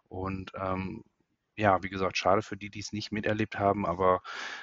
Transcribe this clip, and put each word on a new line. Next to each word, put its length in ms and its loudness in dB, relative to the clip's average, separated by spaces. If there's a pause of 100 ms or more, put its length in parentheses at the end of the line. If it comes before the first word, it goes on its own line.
und, 480 -6
ähm, 480 -4 (540)
ja, 240 4
wie 60 -6
gesagt, 300 -2
schade 240 4
für 160 -8
die, 100 -10
die's 240 -10
nicht 200 -6
miterlebt 460 -2
haben, 280 4
aber 340 4 (420)